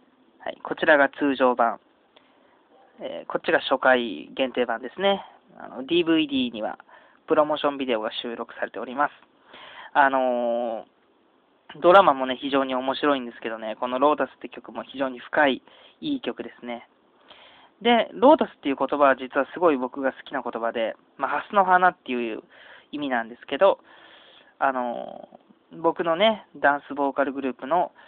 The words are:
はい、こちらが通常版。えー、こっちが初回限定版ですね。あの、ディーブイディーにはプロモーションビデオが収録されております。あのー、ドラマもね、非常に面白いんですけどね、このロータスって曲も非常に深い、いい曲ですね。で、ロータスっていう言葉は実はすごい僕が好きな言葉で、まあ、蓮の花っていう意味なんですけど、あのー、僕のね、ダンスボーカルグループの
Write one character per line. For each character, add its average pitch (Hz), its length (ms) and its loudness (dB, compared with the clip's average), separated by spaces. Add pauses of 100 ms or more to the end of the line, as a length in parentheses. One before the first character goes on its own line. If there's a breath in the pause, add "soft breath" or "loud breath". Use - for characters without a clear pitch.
(440)
は - 60 -8
い、 - 120 -18
こ - 120 -8
ち - 100 -6
ら 151 140 8
が 139 100 4
通 143 280 0
常 127 180 4
版。 117 260 0 (1200 soft breath)
え 85 260 -12
ー、 - 60 -8
こ - 60 -4
っ - 60 -10
ち - 60 -2
が 151 100 2
初 - 200 -2
回 120 540 2
限 131 180 -2
定 123 140 0
版 117 160 -6
で 131 120 -12
す 180 60 -12
ね。 196 240 0 (340 loud breath)
あ - 100 -18
の、 113 180 -12
デ 165 100 0
ィ 175 40 6
ー 170 40 0
ブ 160 160 2
イ 156 60 0
デ 143 80 -6
ィ 127 160 0
ー - 20 -10
に 107 100 -8
は - 160 -8 (480 soft breath)
プ 160 80 0
ロ 151 120 4
モ 151 100 -2
ー - 20 -10
シ - 80 -4
ョ 147 40 2
ン 139 80 -6
ビ 131 80 -4
デ 123 100 0
オ 110 40 -4
が 107 100 -6 (120)
収 117 140 -8
録 117 180 -12
さ - 120 -6
れ 110 40 -18
て - 80 -12
お 110 60 -8
り 127 100 -12
ま 143 140 0
す。 - 40 -14 (840 loud breath)
あ 139 160 4
の 120 720 -2 (920)
ー、 151 40 -16
ド 175 120 6
ラ 196 100 10
マ 160 100 6
も 131 140 -4
ね、 127 140 -4
非 143 100 -8
常 135 140 0
に 131 100 -4
面 131 200 -4
白 143 220 0
い 131 40 -6
ん 120 60 -8
で 117 60 -12
す - 80 -20
け 120 80 -8
ど 113 100 -8
ね、 110 220 -8
こ 123 80 -4
の 127 100 -4
ロ 147 140 4
ー 143 40 2
タ 139 100 -2
ス - 100 -20
っ - 20 -20
て 123 100 -14
曲 - 220 -18
も 117 120 -12
非 131 160 -14
常 135 100 -4
に 123 100 -12
深 147 300 0
い、 123 140 -2 (380 soft breath)
い 147 160 -4
い - 40 -10
曲 - 220 -8
で 117 180 -14
す 120 60 -16
ね。 120 200 -12 (960 soft breath)
で、 233 320 2
ロ 262 220 8
ー - 20 8
タ 214 100 -2
ス - 40 -20
っ - 100 -20
て - 80 -4
い 139 40 0
う 131 40 0
言 135 100 -2
葉 147 100 -4
は 139 200 6
実 131 240 -4
は 131 140 -2
す - 40 -10
ご 170 140 4
い 139 40 2
僕 127 260 -6
が 131 100 -2
好 - 100 -20
き - 120 -12
な 131 80 -6
言 131 180 -8
葉 113 120 -2
で、 113 220 -4 (220)
ま 139 100 -2
あ、 147 140 -4
蓮 - 140 -12
の 196 100 4
花 180 240 6
っ 180 80 2
て - 160 -10
い 117 220 -4
う - 80 -12 (500 loud breath)
意 147 60 -8
味 147 100 -6
な 123 140 -2
ん 113 60 -10
で 120 80 -16
す - 100 -20
け 139 120 -6
ど、 190 200 4 (800 soft breath)
あ 139 140 0
の 64 560 -8 (440)
ー、 165 80 -16
僕 165 240 -2
の 165 120 0
ね、 214 300 0 (100)
ダ 143 200 2
ン 143 100 -10
ス 139 80 -12
ボ 139 160 0
ー - 20 -6
カ 139 120 0
ル 135 80 -2
グ 135 80 -8
ル 135 120 -4
ー - 20 -14
プ - 120 -12
の 165 260 -2 (160 soft breath)